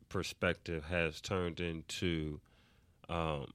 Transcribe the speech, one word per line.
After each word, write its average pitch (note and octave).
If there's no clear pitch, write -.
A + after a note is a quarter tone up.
perspective E2+
has E2
turned F2
into, E2
um, D#2+